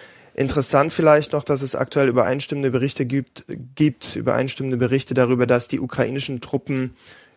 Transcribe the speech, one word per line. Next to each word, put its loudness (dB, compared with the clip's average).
Interessant 0
vielleicht 4
noch, -2
dass -2
es -6
aktuell 0
übereinstimmende 0
Berichte -2
gibt, -6
gibt, 0
übereinstimmende -2
Berichte 0
darüber, 2
dass 2
die -4
ukrainischen -4
Truppen -6